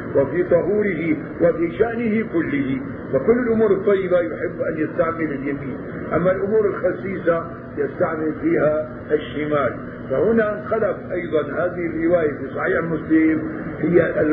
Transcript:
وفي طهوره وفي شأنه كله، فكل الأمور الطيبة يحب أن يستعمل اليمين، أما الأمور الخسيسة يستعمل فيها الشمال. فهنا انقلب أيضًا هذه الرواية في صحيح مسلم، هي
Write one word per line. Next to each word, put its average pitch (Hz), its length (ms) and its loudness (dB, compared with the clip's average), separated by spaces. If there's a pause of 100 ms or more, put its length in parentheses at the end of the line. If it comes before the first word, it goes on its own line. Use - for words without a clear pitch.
(160)
وفي 143 280 2
طهوره 175 720 2 (240)
وفي 170 360 2
شأنه 226 560 0
كله، 135 480 0 (320)
فكل 226 340 4
الأمور 220 240 4
الطيبة 185 480 2
يحب 160 420 -4
أن 160 160 -2
يستعمل 160 540 -2
اليمين، 135 460 -6 (360)
أما 175 180 4
الأمور 202 360 2
الخسيسة 170 760 -2 (340)
يستعمل 156 640 -2
فيها 151 480 2 (220)
الشمال. 147 640 0 (360)
فهنا 208 500 2
انقلب 196 380 -2 (140)
أيضًا 160 300 -2
هذه 170 440 -4
الرواية 160 520 2
في 131 180 -8
صحيح 165 280 0
مسلم، 160 680 2 (280)
هي 165 420 4 (120)